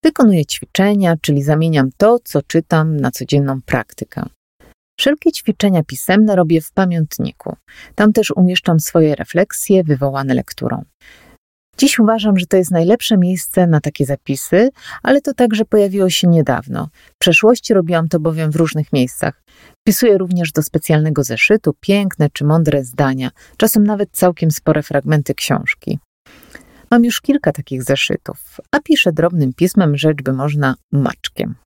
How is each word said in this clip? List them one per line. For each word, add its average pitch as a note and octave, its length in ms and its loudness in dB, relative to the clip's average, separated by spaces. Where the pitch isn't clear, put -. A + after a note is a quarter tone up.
Wykonuję G#3+ 420 2
ćwiczenia, G3 760 0
czyli C#3+ 220 0
zamieniam D3+ 540 0
to, A#3 260 4
co - 180 -4
czytam, D#3+ 560 -2
na C3+ 140 -2
codzienną C3+ 500 -2
praktykę. - 640 -8
Wszelkie D4+ 320 0
ćwiczenia F#3+ 520 0
pisemne G3+ 520 2
robię E3 260 2
w - 100 -18
pamiętniku. - 840 -4
Tam G#3+ 180 4
też G#3+ 180 0
umieszczam F3+ 480 2
swoje D3+ 360 2
refleksje - 680 0
wywołane C3+ 500 -2
lekturą. - 500 -6
Dziś - 220 0
uważam, G#3+ 400 2
że F3+ 60 -2
to F#3+ 120 0
jest F#3 140 0
najlepsze F#3 460 2
miejsce F3+ 500 0
na D#3+ 120 2
takie D3 260 -4
zapisy, C#3+ 640 0
ale C#4 180 2
to C#4+ 120 -6
także A3 320 0
pojawiło G3 440 0
się F3+ 180 0
niedawno. D3+ 640 0
W - 20 -20
przeszłości A3 560 2
robiłam E3+ 360 0
to E3+ 100 0
bowiem D#3 320 -2
w D3 40 -6
różnych D#3 380 -2
miejscach. C#3 500 -4
Wpisuję G#3+ 360 4
również F3 340 -2
do D3+ 120 -2
specjalnego D3+ 600 0
zeszytu D3+ 560 0
piękne G3 540 0
czy - 120 -4
mądre D3+ 380 2
zdania, C3 480 -2
czasem G#3+ 260 2
nawet G#3 280 -2
całkiem E3+ 400 0
spore D3+ 320 -2
fragmenty C#3+ 520 -2
książki. - 640 -6
Mam A#3+ 140 4
już A#3+ 160 -4
kilka C#4 300 0
takich C3+ 320 -8
zeszytów, - 760 -6
a C#4+ 80 0
piszę D4+ 320 0
drobnym D#3+ 420 0
pismem, E3 440 2
rzecz D3 260 0
by C3+ 100 -2
można C#3 420 -2
maczkiem. - 640 -4